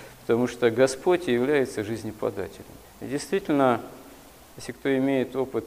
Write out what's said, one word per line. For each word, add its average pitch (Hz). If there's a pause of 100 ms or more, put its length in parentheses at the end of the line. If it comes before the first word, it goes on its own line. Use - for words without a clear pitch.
(220)
потому 120
что 120
Господь 131
и 123
является 127
жизнеподателем. 107 (360)
И 117
действительно, 139 (760)
если 127
кто 139
имеет 131
опыт 127